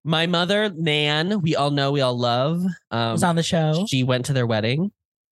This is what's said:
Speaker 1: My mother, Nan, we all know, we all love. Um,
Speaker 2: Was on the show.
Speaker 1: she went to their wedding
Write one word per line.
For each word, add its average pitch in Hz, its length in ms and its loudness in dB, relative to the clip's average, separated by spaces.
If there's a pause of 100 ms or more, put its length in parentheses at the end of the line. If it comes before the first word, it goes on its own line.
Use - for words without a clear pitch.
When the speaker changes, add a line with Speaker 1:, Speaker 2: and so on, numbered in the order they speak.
Speaker 1:
My 160 240 0
mother, 185 480 0
Nan, 156 680 0
we 156 140 0
all 143 160 0
know, 139 200 0
we 143 100 0
all 127 160 0
love. 127 460 0 (280)
Um, 113 220 0
Speaker 2:
Was - 100 0
on 170 120 2
the 165 80 0
show. 160 440 0
Speaker 1:
she 131 160 0
went 127 220 0
to 143 80 -2
their 127 140 0
wedding 117 440 -2 (400)